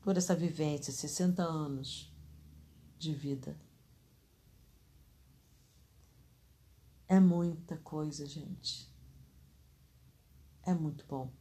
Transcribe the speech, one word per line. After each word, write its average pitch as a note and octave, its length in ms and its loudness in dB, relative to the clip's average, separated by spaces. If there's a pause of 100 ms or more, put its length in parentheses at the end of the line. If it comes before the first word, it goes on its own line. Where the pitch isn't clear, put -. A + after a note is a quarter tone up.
Por G3 160 2
essa F3+ 180 4
vivência, D3+ 580 0
sessenta F3+ 500 0
anos D3+ 720 -4 (840)
de D#3+ 160 -4
vida. C#3 420 -6 (3500)
É F#3+ 120 6
muita F3 600 6
coisa, D3+ 480 -6
gente. - 640 -10 (1700)
É F#3 120 2
muito D3+ 320 -2
bom. C3 340 -6